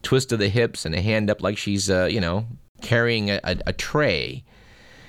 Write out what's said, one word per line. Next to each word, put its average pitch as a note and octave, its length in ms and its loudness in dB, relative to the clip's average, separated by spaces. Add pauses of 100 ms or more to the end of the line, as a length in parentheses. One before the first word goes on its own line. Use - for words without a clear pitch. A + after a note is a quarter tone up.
twist C3 300 2
of A2+ 60 0
the G2+ 100 2
hips A2+ 380 0
and D#2+ 80 -4
a F#2 80 0
hand G#2+ 260 2
up G#2 140 0
like G2+ 160 0
she's, G2 320 0
uh, F#2 200 4
you G#2+ 100 0
know, F#2 260 0 (340)
carrying A#2 500 2
a, G2+ 140 0
a, F#2 220 -2
a F#2 80 -2
tray. G2 680 -2 (680)